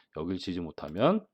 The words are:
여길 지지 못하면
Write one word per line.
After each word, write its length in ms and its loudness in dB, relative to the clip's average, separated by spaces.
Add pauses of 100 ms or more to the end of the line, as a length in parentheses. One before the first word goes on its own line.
(160)
여길 220 -2
지지 220 -4
못하면 720 0